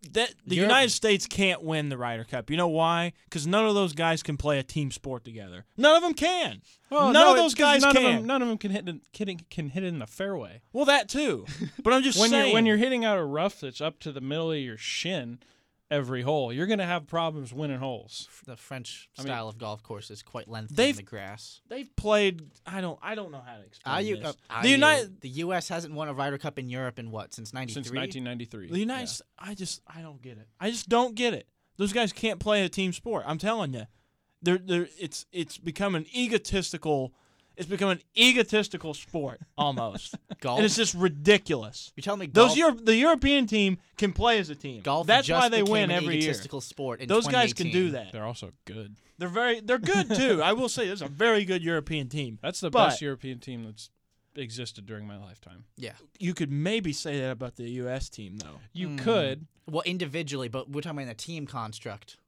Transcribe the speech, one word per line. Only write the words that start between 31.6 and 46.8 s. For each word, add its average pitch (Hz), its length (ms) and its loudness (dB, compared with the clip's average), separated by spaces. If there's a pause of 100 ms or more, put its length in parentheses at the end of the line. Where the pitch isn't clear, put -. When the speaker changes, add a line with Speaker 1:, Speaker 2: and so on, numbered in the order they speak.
Speaker 1:
Those 196 160 0
guys 226 180 2
can't 214 260 -2
play 202 280 2
a - 20 -2
team 185 240 -2
sport. 196 340 -4
I'm 156 120 -4
telling 196 340 -2
you, 110 140 -10 (560)
they're, 180 160 4
they're, 180 300 0 (120)
it's, - 320 -10
it's 175 240 -8
become 185 380 -4
an 156 100 -2 (100)
egotistical. 180 1000 -2 (420)
It's 175 120 -10
become 196 200 -2
an 180 120 0 (160)
egotistical 214 800 4
sport 139 460 -8 (160)
almost, 123 580 -4 (140)
Speaker 2:
<laughs> - 120 -16
Golf? 127 200 0
Speaker 1:
and 214 40 6
it's 214 120 4
just 220 180 0
ridiculous. 156 1040 2
Speaker 2:
You're 135 60 -14
telling 202 180 -6
me 185 80 -10
Speaker 1:
Those 226 220 10
Speaker 2:
golf - 60 2
Speaker 1:
Euro-, 311 200 6
the 226 180 4
European 269 540 4
team 196 300 2 (180)
can 202 160 0
play 220 260 4
as 175 100 -2
a 151 60 -10
team. 131 280 -12
Speaker 2:
Golf 156 260 0
Speaker 1:
That's 247 180 6
Speaker 2:
just 165 160 4
Speaker 1:
why 247 60 4
they 226 140 2
Speaker 2:
became 202 100 2
Speaker 1:
win 214 180 4
Speaker 2:
an 175 60 2
Speaker 1:
every 170 180 0
year. 156 160 2
Speaker 2:
egotistical 127 300 -6
sport 127 400 -8